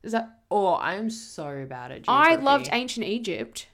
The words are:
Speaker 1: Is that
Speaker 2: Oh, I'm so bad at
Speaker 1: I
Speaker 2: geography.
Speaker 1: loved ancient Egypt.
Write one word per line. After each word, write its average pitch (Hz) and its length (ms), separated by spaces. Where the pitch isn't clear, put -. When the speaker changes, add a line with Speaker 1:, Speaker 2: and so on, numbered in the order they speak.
Speaker 1:
Is 220 80
that 226 180
Speaker 2:
Oh, 196 240
I'm 202 340
so 143 600
bad 127 220
at - 160
Speaker 1:
I 285 280
Speaker 2:
geography. 277 100
Speaker 1:
loved 277 260
ancient 240 340
Egypt. 208 680